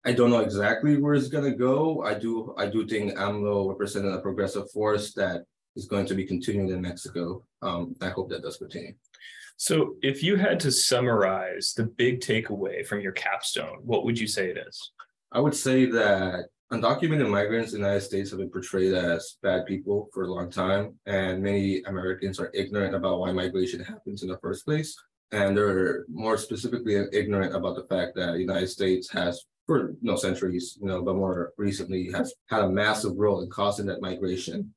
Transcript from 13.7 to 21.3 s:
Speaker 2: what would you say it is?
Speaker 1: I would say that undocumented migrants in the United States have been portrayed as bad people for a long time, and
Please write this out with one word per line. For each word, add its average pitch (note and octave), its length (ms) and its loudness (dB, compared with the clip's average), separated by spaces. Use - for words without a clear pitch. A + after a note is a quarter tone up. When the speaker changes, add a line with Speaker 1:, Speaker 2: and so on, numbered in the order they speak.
Speaker 2:
what A#2 220 0
would A#2 140 0
you A2+ 80 -2
say G2 240 -2
it - 160 -6
is? - 260 -16
Speaker 1:
I A#2 100 0
would D3 140 4
say C3 320 4
that G2 600 2
undocumented C#3 580 2
migrants G#2 440 0
in G#2 60 -6
the G2 60 0
United G2+ 180 2
States G2 260 -4
have F#2+ 80 -8
been F#2 120 -6
portrayed F#2+ 440 2
as F2 480 0
bad F#2 240 2
people G2+ 460 -2
for F#2+ 120 -4
a F2+ 80 -4
long F2+ 180 -6
time, G2 560 0
and F#2+ 360 0